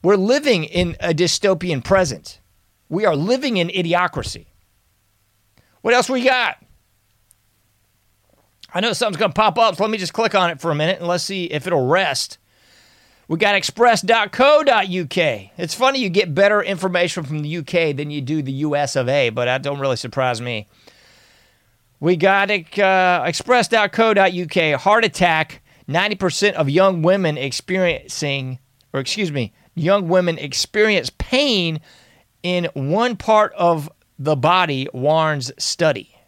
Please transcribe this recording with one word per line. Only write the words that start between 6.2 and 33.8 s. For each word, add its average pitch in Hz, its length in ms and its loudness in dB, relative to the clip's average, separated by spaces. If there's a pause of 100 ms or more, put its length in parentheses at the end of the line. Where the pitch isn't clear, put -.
got? 247 320 2 (2250)
I 175 80 -4
know 220 120 -2
something's 185 280 -4
gonna 208 120 0
pop 214 260 2
up, 220 160 4
so 185 80 -4
let 214 80 0
me 220 80 -4
just 180 140 -6
click 220 240 -2
on 180 140 4
it 147 100 -10
for 165 100 -2
a 147 60 0
minute 160 240 0
and 170 80 -6
let's 175 160 -2
see 185 220 -6
if 156 200 -6
it'll 151 200 0
rest. 156 520 -2 (920)
We 165 80 -2
got 202 180 2
express 220 480 2
dot 214 300 0
co 285 320 4
dot 214 240 2
U 180 180 -4
K. 123 500 -2
It's 170 180 -6
funny 262 260 0
you 208 80 -2
get 175 260 0
better 202 260 4
information 180 640 -2
from 151 200 -6
the 147 80 -8
U 165 120 -6
K 165 300 0
than 147 180 -6
you 147 100 -6
do 147 220 -4
the 135 100 -6
U 143 220 -2
S 143 220 -2
of 127 120 0
A, 135 220 2
but 120 140 -2
that 127 180 -2
don't 143 160 -6
really 135 180 -2
surprise 127 440 -4
me. 117 260 -8 (1300)
We 170 160 2
got 196 340 2
it, 185 260 -4
uh, 185 480 2
express 226 440 0
dot 214 240 2
co 226 220 2
dot 190 180 4
U 180 140 -6
K. 156 260 0
Heart 208 320 2
attack, 165 580 0 (240)
ninety 190 300 -2
percent 190 400 0
of 151 120 0
young 180 340 2
women 175 360 2
experiencing, 139 1200 -4 (340)
or 135 60 -4
excuse 165 320 -4
me, 135 220 -6 (240)
young 175 320 0
women 175 280 2
experience 185 840 0
pain 196 600 0 (640)
in 175 320 -2
one 196 420 -2
part 214 380 2
of 165 360 0 (280)